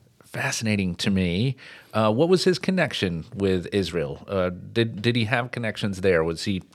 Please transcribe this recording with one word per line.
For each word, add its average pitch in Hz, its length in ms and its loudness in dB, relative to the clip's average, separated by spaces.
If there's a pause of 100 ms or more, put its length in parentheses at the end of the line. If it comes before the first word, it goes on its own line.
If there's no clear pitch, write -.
(240)
Fascinating 110 720 -2
to - 140 -2
me. 95 460 2 (380)
Uh, 110 180 4
what 151 180 2
was 185 140 4
his 180 160 2
connection 107 680 -2 (100)
with 95 360 2
Israel? 82 560 -2
Uh, 92 220 0
did, 104 520 -2
did 117 140 2
he 117 100 2
have 123 260 -2
connections 104 500 -2
there? 90 220 4
Was 82 220 -2
he 95 180 -2 (120)